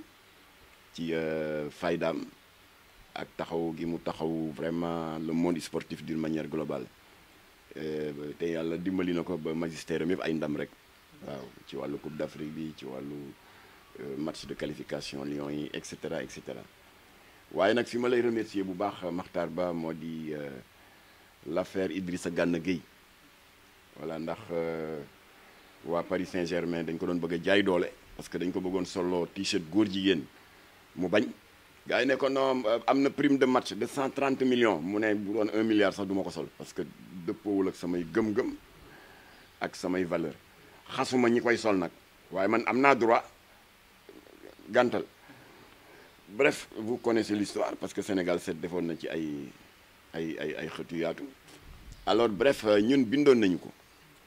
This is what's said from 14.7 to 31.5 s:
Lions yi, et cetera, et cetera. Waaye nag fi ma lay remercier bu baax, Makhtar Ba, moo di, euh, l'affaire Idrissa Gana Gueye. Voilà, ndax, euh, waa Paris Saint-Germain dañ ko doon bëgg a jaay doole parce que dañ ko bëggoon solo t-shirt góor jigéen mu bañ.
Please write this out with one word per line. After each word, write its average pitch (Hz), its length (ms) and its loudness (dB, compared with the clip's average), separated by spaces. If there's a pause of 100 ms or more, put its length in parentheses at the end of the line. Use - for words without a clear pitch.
Lions 71 260 -6
yi, 73 240 -6
et 87 120 -6
cetera, 80 360 -8
et 67 80 -8
cetera. 64 300 -12 (960)
Waaye 101 200 4
nag 120 120 2
fi 117 120 -6
ma 123 120 2
lay 123 100 4
remercier 113 440 0
bu 95 100 -4
baax, 98 300 -4 (100)
Makhtar 87 340 -4
Ba, 87 240 -2
moo 82 220 -4
di, 80 400 -8
euh, 73 160 -8 (1000)
l'affaire 90 440 -2
Idrissa 90 380 -4
Gana 85 300 2
Gueye. 85 220 0 (1160)
Voilà, 80 220 -8
ndax, 82 200 -6 (120)
euh, 80 480 -4 (840)
waa 85 180 0
Paris 92 220 -2
Saint-Germain 85 580 -2
dañ 82 140 -4
ko 90 80 -4
doon 87 180 0
bëgg 85 160 -2
a - 20 -6
jaay 98 220 4
doole 90 260 2 (280)
parce - 100 -14
que - 100 -8
dañ 87 140 0
ko 95 80 -4
bëggoon 92 240 -2
solo 87 500 0
t-shirt 95 380 -2
góor 104 140 6
jigéen 95 400 2 (720)
mu 90 100 -2
bañ. 104 160 4 (640)